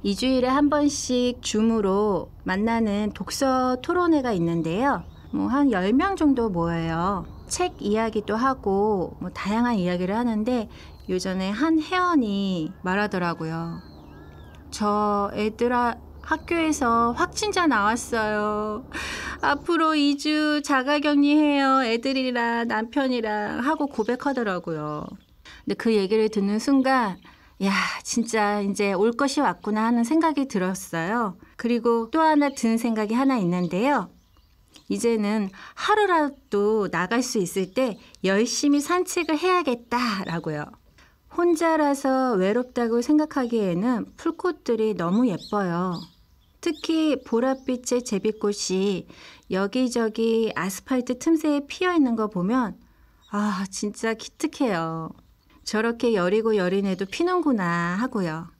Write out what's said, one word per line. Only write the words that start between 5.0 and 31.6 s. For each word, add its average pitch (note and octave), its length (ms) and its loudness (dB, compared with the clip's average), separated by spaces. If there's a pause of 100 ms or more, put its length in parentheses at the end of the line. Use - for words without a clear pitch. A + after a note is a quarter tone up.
뭐, F#3+ 160 -2
한 C4+ 260 2
열 F#3+ 200 2
명 F4+ 240 2
정도 B3+ 340 2
모여요. E3+ 760 -2 (220)
책 F4+ 340 -4
이야기도 G#3+ 560 -2
하고, G#3 840 0
뭐, F3 100 -8
다양한 A3+ 460 0
이야기를 F3+ 380 0
하는데 A3+ 540 -2 (400)
요전에 F#3+ 420 -2
한 D#4 300 2
회원이 A#3+ 920 0 (100)
말하더라고요. E3+ 960 -2 (960)
"저 G#3 600 0
애들아, A#3 600 0 (280)
학교에서 D4 920 0
확진자 F4+ 560 0
나왔어요. G#3+ 1160 0 (560)
앞으로 D#4 540 2
이 C#4+ 240 4
주 D4+ 460 0
자가격리해요. C#4+ 1200 4
애들이랑 A#3 840 0
남편이랑." A3+ 920 -2
하고 D4 260 0
고백하더라고요. G3+ 1160 -4 (600)
근데 G3+ 120 -2
그 A3+ 180 2
얘기를 G#3+ 340 2
듣는 G#3 300 0
순간 B3+ 600 2 (440)
"야, G3 80 2 (320)
진짜 G#3+ 580 0
이제 G3+ 320 0
올 G3+ 200 2
것이 C#4 280 0
왔구나." G#3+ 440 0
하는 A#3 200 2
생각이 D#4 440 2
들었어요. F#3 880 -2 (200)
그리고 A#3 540 0